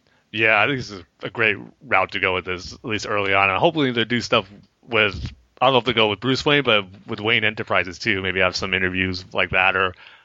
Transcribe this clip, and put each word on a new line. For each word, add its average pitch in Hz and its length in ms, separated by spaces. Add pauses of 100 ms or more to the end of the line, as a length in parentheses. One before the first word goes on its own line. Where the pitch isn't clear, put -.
(320)
Yeah, 110 300
I 110 40
think 135 120
this 107 120
is 95 120 (200)
a 135 60
great 110 300 (240)
route 95 300
to 101 80
go 95 140
with 92 120
this, 90 260
at - 120
least 107 220
early 101 280
on. 98 160
And 95 80
hopefully 156 340
they 117 140
do 113 160
stuff 107 260 (340)
with, 107 320 (460)
I 123 60
don't 135 80
know 127 40
if 113 60
they 127 80
go 110 160
with 101 120
Bruce 123 240
Wayne, 147 180
but 107 240 (200)
with 107 140
Wayne 110 240
Enterprises 104 540
too. 98 240
Maybe 92 180
have 92 160
some 98 160
interviews 92 600
like 92 160
that, 95 260
or 95 160 (320)